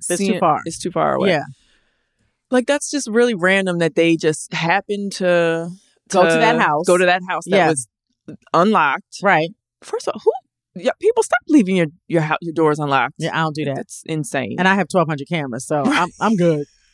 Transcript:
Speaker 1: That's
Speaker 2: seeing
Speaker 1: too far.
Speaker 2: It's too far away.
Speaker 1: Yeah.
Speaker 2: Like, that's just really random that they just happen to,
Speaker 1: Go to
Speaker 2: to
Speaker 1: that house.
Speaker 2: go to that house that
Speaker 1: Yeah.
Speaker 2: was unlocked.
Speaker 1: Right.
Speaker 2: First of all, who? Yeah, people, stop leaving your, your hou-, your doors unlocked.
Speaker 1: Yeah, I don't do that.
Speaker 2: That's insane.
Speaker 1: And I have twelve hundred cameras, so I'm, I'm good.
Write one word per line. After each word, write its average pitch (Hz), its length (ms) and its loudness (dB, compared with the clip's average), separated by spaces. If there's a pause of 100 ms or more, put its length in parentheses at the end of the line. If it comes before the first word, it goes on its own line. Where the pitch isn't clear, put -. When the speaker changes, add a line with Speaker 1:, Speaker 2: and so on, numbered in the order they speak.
Speaker 1:
That's 175 120 -2
Speaker 2:
seeing 196 140 0
Speaker 1:
too 175 60 -4
far. 165 260 2
Speaker 2:
It's 165 140 -10
too 175 120 -8
far 156 240 0
away. 135 140 0
Speaker 1:
Yeah. 156 140 0 (1080)
Speaker 2:
Like, 254 160 0
that's 285 240 -2
just 277 180 -6
really 240 240 2
random 185 460 0
that 165 160 0
they 165 200 4
just 160 380 -2
happen 196 600 -2
to, 170 560 0 (400)
Speaker 1:
Go 185 140 4
to 170 60 4
Speaker 2:
to 165 60 2
Speaker 1:
that 226 260 2
house. 160 240 0
Speaker 2:
go 180 140 4
to 185 80 2
that 180 200 2
house 170 180 -6
that 185 120 2
Speaker 1:
Yeah. 170 120 4
Speaker 2:
was 160 180 -4 (680)
unlocked. 170 720 2
Speaker 1:
Right. 170 260 2 (320)
Speaker 2:
First - 260 -8
of - 80 -4
all, 220 80 -14
who? 440 80 2 (460)
Yeah, 180 220 -2
people, 440 240 2
stop 719 240 0
leaving 196 300 4
your, 165 100 2 (200)
your 160 140 0
hou-, 156 200 -2
your 170 120 -8
doors 151 260 2
unlocked. 135 380 0
Speaker 1:
Yeah, 156 160 -6
I 160 100 -2
don't 156 120 -4
do 156 80 -4
that. 139 140 -4
Speaker 2:
That's - 300 -14
insane. 143 520 -4
Speaker 1:
And 180 80 2
I 190 80 4
have 185 140 -2
twelve 170 180 0
hundred 143 220 -8
cameras, 139 360 -6
so 147 200 -2
I'm, 302 240 0 (100)
I'm 220 160 0
good. 165 300 2 (280)